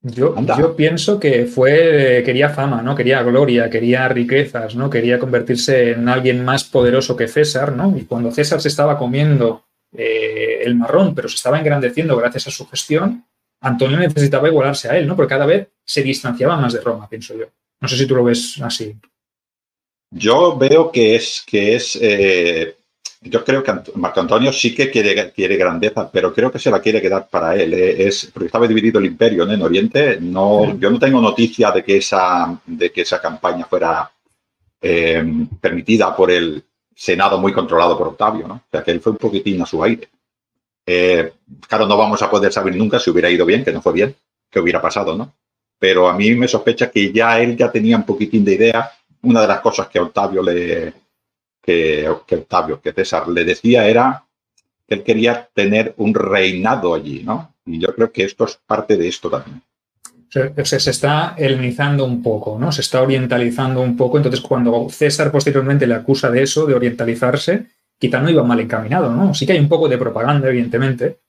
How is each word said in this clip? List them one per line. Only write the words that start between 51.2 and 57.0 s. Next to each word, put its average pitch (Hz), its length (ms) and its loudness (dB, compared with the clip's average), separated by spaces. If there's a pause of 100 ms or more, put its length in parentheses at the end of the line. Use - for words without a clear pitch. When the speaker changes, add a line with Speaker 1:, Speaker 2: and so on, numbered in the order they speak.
Speaker 2:
que, 78 480 0 (160)
que 87 100 -2
Octavio, 78 460 -4
que 76 120 -6
César 85 340 -4
le 87 180 -2
decía 113 420 2
era 123 360 2 (640)
que 107 80 -2
él - 80 -12
quería 117 500 0
tener 104 440 0
un 107 180 0
reinado 95 800 0
allí, 73 280 -8